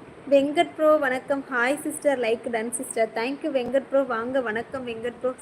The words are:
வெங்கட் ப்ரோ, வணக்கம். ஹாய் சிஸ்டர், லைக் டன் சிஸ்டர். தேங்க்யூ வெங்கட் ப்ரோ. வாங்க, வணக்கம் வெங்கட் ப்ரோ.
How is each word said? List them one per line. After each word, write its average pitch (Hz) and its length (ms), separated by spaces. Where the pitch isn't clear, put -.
வெங்கட் 285 480
ப்ரோ, 311 240
வணக்கம். 269 480
ஹாய் 254 360
சிஸ்டர், 285 360
லைக் 233 320
டன் 233 220
சிஸ்டர். 233 420
தேங்க்யூ 277 360
வெங்கட் 254 380
ப்ரோ. 269 180
வாங்க, 247 340
வணக்கம் 240 460
வெங்கட் 233 340
ப்ரோ. 254 220